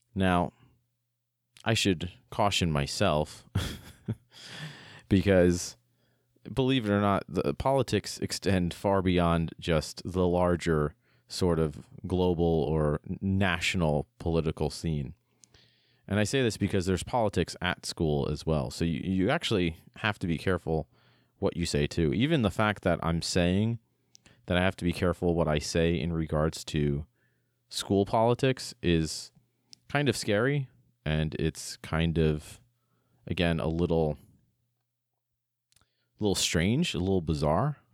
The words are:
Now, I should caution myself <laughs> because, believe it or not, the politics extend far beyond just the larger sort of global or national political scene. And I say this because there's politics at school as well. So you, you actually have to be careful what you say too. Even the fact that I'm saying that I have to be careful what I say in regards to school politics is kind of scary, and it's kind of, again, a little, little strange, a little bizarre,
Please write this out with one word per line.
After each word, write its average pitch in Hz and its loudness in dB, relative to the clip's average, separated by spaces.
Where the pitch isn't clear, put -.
Now, 92 2
I 113 2
should 90 0
caution 95 0
myself 76 0
<laughs> - -10
because, 90 4
believe 127 0
it 101 2
or 101 2
not, 101 2
the 71 -2
politics 131 -2
extend 92 0
far 98 0
beyond 85 2
just - -2
the 90 0
larger 87 2
sort 87 0
of 78 0
global 90 2
or 76 2
national 90 0
political 78 0
scene. 73 -4
And 98 2
I 107 2
say 135 0
this 113 0
because 95 0
there's 92 0
politics 104 -2
at 90 -4
school 73 -2
as 76 -6
well. 71 -2
So - -4
you, 82 -2
you 95 0
actually 92 0
have 104 -4
to 98 -6
be 82 0
careful 80 -2
what - -2
you 85 -2
say 73 0
too. 78 0
Even 135 2
the 98 2
fact 107 -2
that 87 0
I'm 82 0
saying 98 0
that 90 2
I - 4
have 92 2
to - -8
be 87 2
careful 87 0
what 82 2
I 76 0
say 85 0
in 85 -2
regards 78 -2
to 73 -2
school 98 0
politics 120 0
is 82 0
kind 143 0
of 107 0
scary, 131 0
and 78 0
it's - -4
kind 80 -2
of, 78 0
again, 85 0
a - -2
little, 80 0
little 101 0
strange, 113 0
a 78 -4
little 92 2
bizarre, 80 0